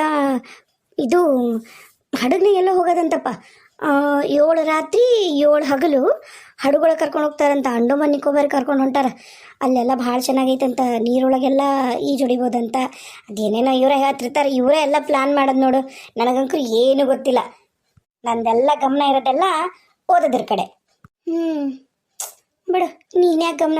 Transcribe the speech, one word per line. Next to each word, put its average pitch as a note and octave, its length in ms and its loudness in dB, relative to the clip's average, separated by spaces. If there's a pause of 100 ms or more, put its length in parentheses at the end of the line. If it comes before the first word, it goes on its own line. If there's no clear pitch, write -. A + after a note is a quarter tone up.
(1000)
ಇದು C#4 500 0 (680)
ಹಡಗ್ನ F4+ 300 0
ಎಲ್ಲೋ F#4+ 280 2
ಹೋಗೋದಂತಪ್ಪ. E4+ 540 0 (540)
ಆ, C#4+ 400 0
ಏಳು D#4 420 2
ರಾತ್ರಿ F#4+ 640 2 (140)
ಏಳು D4 240 4
ಹಗಲು C#4 420 0 (520)
ಹಡಗುಳ D4+ 360 2
ಕರ್ಕೊಂಡು D4+ 340 -2
ಹೋಗ್ತಾರಂತ, C#4+ 420 0
ಅಂಡಮಾನ್ C4 400 0
ನಿಕೋಬಾರ್ C#4+ 400 0
ಕರ್ಕೊಂಡು C#4 320 0
ಹೊಂಟಾರ. C4+ 240 0 (560)
ಅಲ್ಲೆಲ್ಲ B3+ 320 0
ಭಾಳ B3 260 -2
ಚೆನ್ನಾಗೈತಂತ, C4 600 -2 (180)
ನೀರೊಳಗೆಲ್ಲ C4 600 0 (400)
ಈಜ್ C#4 220 -2
ಹೊಡಿಬೋದಂತ. A#3+ 540 -2 (540)
ಅದೇನೇನೋ G#3+ 400 0
ಇವರೇ C4 260 2
ಹೇಳ್ತಿರ್ತಾರೆ, C#4 540 -2
ಇವರೇ C4+ 320 2
ಎಲ್ಲ C#4+ 180 0
ಪ್ಲಾನ್ C#4+ 360 0
ಮಾಡೋದು C4+ 240 2
ನೋಡು. C4 200 2 (360)
ನನಗಂಕೂ B3+ 400 -2
ಏನೂ C4 500 2
ಗೊತ್ತಿಲ್ಲ, B3+ 320 0 (840)
ನಂದೆಲ್ಲ A#3 500 0
ಗಮನ C#4 280 0
ಇರೋದೆಲ್ಲ C#4 420 0 (640)
ಓದೋದ್ರ D#4+ 400 2
ಕಡೆ. G3 140 -2 (680)
ಹ್ಮ್, D#4+ 420 -4 (1000)
ಬಿಡು, F4+ 480 -4
ನೀನ್ E4+ 220 2
ಯಾಕ್ E4 160 -4
ಗಮನ D#4 220 0